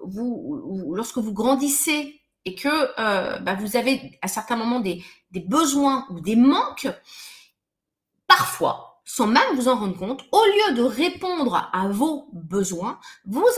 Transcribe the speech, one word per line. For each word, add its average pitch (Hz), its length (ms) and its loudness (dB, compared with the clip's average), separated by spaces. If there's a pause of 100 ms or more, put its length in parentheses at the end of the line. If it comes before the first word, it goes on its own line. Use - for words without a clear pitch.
vous, 190 640 -6
vous, 180 300 -6
lorsque 226 240 -6
vous 220 140 -4
grandissez 277 880 0 (240)
et 185 100 -8
que, - 140 -4 (320)
euh, 202 380 0
bah, 185 160 -2
vous 202 220 -4
avez 240 460 0
à 185 60 -4
certains 226 280 -4
moments 233 240 0
des, 175 240 -4 (260)
des 180 100 -8
besoins 269 680 2
ou 170 100 -10
des 196 160 0
manques, 294 520 4 (1400)
parfois, - 800 0
sans 233 200 0
même 370 300 4
vous 247 120 2
en 254 80 4
rendre 190 220 -4
compte, 208 340 -8
au 427 120 6
lieu 403 320 4
de 240 60 2
répondre 262 920 0
à 190 160 0
vos 277 440 -2
besoins, 190 680 -4 (280)
vous 240 180 -2 (140)